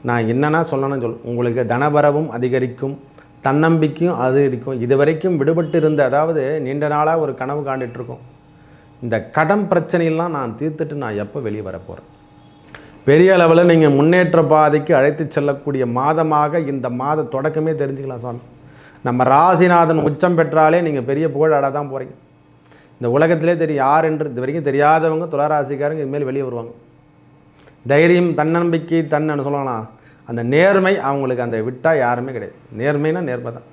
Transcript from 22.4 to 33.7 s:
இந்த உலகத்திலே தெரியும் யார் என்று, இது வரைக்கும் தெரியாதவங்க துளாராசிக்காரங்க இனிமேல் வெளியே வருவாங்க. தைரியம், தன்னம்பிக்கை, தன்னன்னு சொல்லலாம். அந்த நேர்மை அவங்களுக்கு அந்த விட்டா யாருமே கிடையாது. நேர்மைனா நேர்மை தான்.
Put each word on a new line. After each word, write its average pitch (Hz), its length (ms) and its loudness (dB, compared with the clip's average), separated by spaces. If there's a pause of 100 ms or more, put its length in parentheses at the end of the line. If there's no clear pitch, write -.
இந்த 120 180 -6
உலகத்திலே 165 460 2
தெரியும் 151 240 0
யார் 160 240 4
என்று, 156 220 -4
இது 120 100 -6
வரைக்கும் 143 260 -4
தெரியாதவங்க 156 640 2
துளாராசிக்காரங்க 147 720 -2
இனிமேல் 139 240 -4
வெளியே 135 200 -4
வருவாங்க. 117 260 -10 (1160)
தைரியம், 175 380 4 (100)
தன்னம்பிக்கை, 165 600 0 (140)
தன்னன்னு 147 340 -2
சொல்லலாம். 131 380 -6 (440)
அந்த 117 120 -6 (120)
நேர்மை 190 400 4 (140)
அவங்களுக்கு 131 380 -2
அந்த 113 120 -6 (100)
விட்டா 131 240 -2 (120)
யாருமே 123 320 -2
கிடையாது. 104 200 -12 (240)
நேர்மைனா 147 500 -2
நேர்மை 120 260 -8
தான். - 180 -20